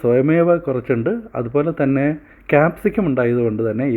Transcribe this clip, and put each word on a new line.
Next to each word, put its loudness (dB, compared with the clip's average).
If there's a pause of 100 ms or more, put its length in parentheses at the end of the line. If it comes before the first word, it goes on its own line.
സ്വയമേവ 2
കുറച്ചുണ്ട്. -2 (220)
അതുപോലെ -2 (100)
തന്നെ 0 (440)
ക്യാപ്സിക്കം 0
ഉണ്ടായതുകൊണ്ട് 0
തന്നെ -4